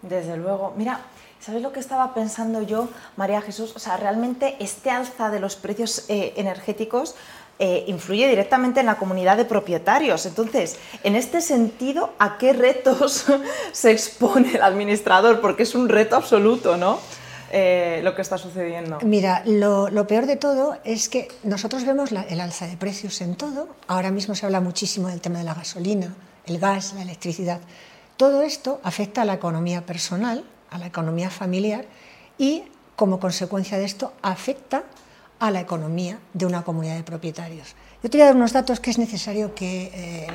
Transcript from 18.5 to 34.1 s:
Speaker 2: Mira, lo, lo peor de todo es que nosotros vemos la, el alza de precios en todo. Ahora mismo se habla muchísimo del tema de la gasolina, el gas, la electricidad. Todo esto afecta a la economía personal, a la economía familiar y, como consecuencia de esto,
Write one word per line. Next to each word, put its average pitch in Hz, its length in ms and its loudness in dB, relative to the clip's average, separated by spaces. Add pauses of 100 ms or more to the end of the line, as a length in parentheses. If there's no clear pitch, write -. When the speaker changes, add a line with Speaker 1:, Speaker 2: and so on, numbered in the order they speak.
Speaker 2:
Mira, 190 440 4
lo, 202 440 4
lo 208 160 0
peor 220 200 2
de 277 100 2
todo 277 480 0
es 220 240 -2
que 254 180 -2 (160)
nosotros 214 420 -4
vemos 269 280 0
la, 190 100 -4
el 175 180 -4
alza 175 280 -8
de 175 80 -10
precios 196 440 -8
en 175 140 -4
todo. 294 320 -6 (220)
Ahora 185 240 -2
mismo 202 240 -4
se 208 100 -6
habla 190 140 0
muchísimo 185 480 -4
del 175 120 -8
tema 175 200 -6
de 170 40 -6
la 160 100 -6
gasolina, 180 600 -4 (320)
el 170 140 -4
gas, 190 340 0
la 196 80 -12
electricidad. 175 560 -6 (580)
Todo 277 260 4
esto 285 400 -4
afecta 202 400 -4
a - 20 2
la 202 100 0
economía 175 520 -4
personal, 202 580 -4 (260)
a 175 80 -12
la 175 100 -10
economía 170 420 -4
familiar 196 560 -2 (500)
y, 285 280 0 (320)
como 190 240 2
consecuencia 190 580 -4
de 196 60 -2
esto, 196 280 -8 (100)